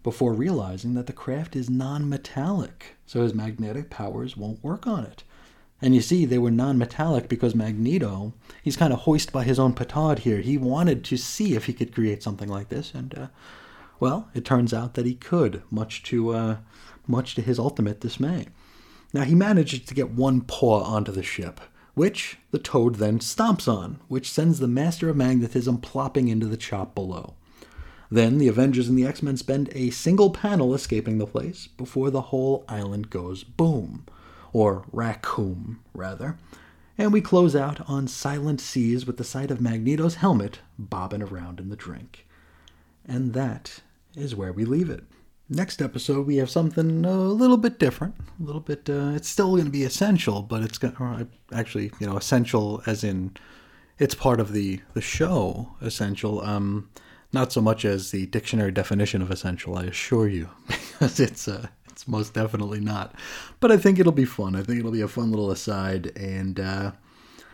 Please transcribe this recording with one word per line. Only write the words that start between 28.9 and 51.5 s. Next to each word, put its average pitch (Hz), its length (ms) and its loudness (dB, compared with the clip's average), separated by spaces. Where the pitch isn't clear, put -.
the 127 80 4
X-Men 139 320 -2
spend 135 360 -2
a 127 160 -2
single 196 400 4
panel 165 440 2
escaping 110 440 -2
the 104 100 -2
place - 400 -8
before 131 420 -4
the 131 120 0
whole 135 460 0
island 104 420 -6
goes 90 340 -8
boom, 131 600 0
or 98 380 2
raccoon, 110 880 -6
rather. 95 440 -10
And 208 160 2
we 214 80 6
close 175 340 6
out 147 340 -2
on 139 180 -2
silent 143 540 -4
seas 123 440 0
with 123 120 -6
the 117 60 -6
sight 135 260 -6
of 123 120 -2
Magneto's 131 540 0
helmet 135 440 2
bobbing 98 440 -8
around 90 380 -10
in 95 100 -10
the 104 60 -10
drink. - 520 -16
And 123 280 -2
that 123 480 -6
is 139 200 -8
where 92 180 -6
we 107 120 -2
leave 156 240 0
it. - 140 -10
Next 170 280 -4
episode, 139 460 -2
we 143 100 2
have 131 120 2
something 165 540 2
a 185 100 2
little 214 440 6
bit 240 200 0
different. 160 380 0
A 170 40 -8
little 151 180 -6
bit, 147 280 -6
uh, 143 260 0
it's 151 120 -6
still 190 300 4
gonna 156 120 4
be 139 140 0
essential, 131 580 2
but 110 220 -2
it's 110 140 -4
gonna, 127 200 -2
or, 127 100 -2
uh, 117 180 -6